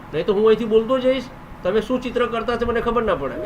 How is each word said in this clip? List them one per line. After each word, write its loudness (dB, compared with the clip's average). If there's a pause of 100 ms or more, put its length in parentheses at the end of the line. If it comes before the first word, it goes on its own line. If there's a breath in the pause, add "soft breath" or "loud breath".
(120)
નહીં -2
તો 2
હું 4
અહીંથી 4
બોલતો 4
જઈશ, 2 (360)
તમે 0
શું -2
ચિત્ર 0
કરતા -2
હશે -2
મને 0
ખબર 0
ના 2
પડે, -4 (120)